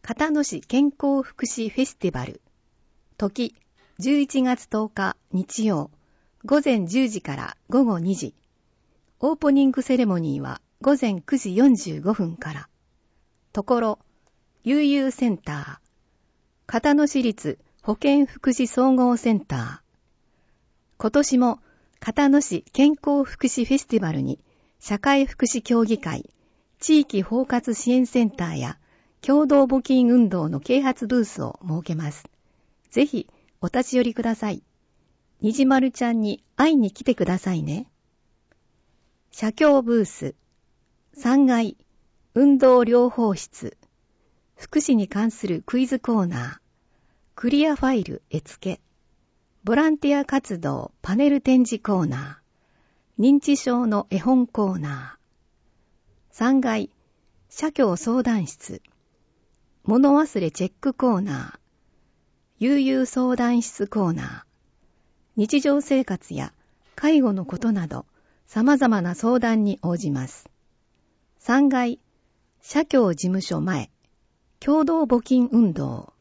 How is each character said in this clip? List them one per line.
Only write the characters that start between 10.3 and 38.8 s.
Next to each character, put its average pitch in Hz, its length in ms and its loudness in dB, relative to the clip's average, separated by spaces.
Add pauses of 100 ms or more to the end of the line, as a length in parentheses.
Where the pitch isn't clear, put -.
ー - 20 -10
は 131 200 -12 (180)
午 277 180 2
前 202 220 -4
九 - 160 -4
時 190 180 -6
四 254 200 6
十 160 260 -8
五 190 140 -2
分 165 220 -6
か 156 180 -14
ら。 143 140 -16 (840)
と 202 120 -6
こ 240 160 2
ろ、 220 180 -2 (640)
悠 285 360 2
々 269 100 0
セ 247 180 -2
ン 196 80 0
タ 147 460 -12
ー。 - 40 -20 (800)
片 285 280 2
野 294 120 4
市 285 160 0
立 208 360 -4 (240)
保 214 140 -4
健 285 280 2
福 - 260 -4
祉 247 160 0
総 262 260 2
合 247 260 2
セ 226 140 0
ン 208 80 0
タ - 440 -8
ー。 - 60 -20 (1080)
今 214 140 -2
年 285 280 2
も 240 220 2 (380)
片 285 320 2
野 285 100 6
市 175 320 -6
健 285 180 6
康 285 340 0
福 - 240 -4
祉 240 180 -2
フ 269 80 0
ェ 277 40 2
ス - 80 -6
テ 226 120 0
ィ - 20 0
バ 165 120 -4
ル 143 100 -4
に、 131 160 -6 (400)
社 208 200 -8
会 277 280 2
福 - 180 -4
祉 240 160 -2
協 233 240 0
議 214 140 -2
会、 - 320 -10 (500)
地 311 200 4
域 214 220 -2
包 233 200 -2
括 247 320 -2
支 240 180 -2
援 254 140 4
セ 240 180 0
ン 208 60 0
タ 175 160 -8
ー 165 100 -8
や - 220 -8 (420)
共 294 260 2
同 277 180 6
募 262 180 0
金 254 280 2
運 240 200 4
動 170 180 -2
の 165 120 -6
啓 254 200 0
発 254 260 -2
ブ 247 140 0
ー 220 40 2
ス 190 180 -10
を - 200 -10
設 165 200 -6
け 165 120 -6
ま 156 160 -6
す。 143 140 -18 (640)
ぜ 254 140 2
ひ 269 240 -6 (320)
お 180 60 -6
立 247 240 -2
ち 262 80 0
寄 247 40 4
り 233 120 -2
く 240 80 -6
だ 226 120 -2
さ 214 160 -8
い。 - 120 -10 (800)
に 220 100 0
じ 269 140 2
ま 269 120 4
る 262 120 0
ち 240 160 -6
ゃ 233 60 -2
ん 226 100 -2
に 208 200 -6 (140)
会 302 160 4
い 302 40 4
に 220 140 2
来 - 140 -20
て 247 100 2
く - 120 -2
だ 180 100 0
さ 185 160 -4
い 160 100 -4
ね。 151 240 -6 (1400)